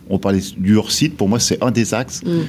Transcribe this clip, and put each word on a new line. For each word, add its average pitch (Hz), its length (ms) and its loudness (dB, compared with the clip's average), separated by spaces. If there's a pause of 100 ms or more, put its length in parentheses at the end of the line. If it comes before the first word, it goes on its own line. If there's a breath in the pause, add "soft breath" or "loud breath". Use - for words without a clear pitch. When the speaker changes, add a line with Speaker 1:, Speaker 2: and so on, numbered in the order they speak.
(100)
Speaker 1:
On 95 80 0
parlait 98 220 0 (180)
du 95 180 4
hors-site, 151 400 0
pour 101 120 0
moi, 113 120 2
c'est - 240 -2
un 123 60 2
des 110 240 0
axes. 127 300 -4
Speaker 2:
Mm. 175 60 -4 (180 loud breath)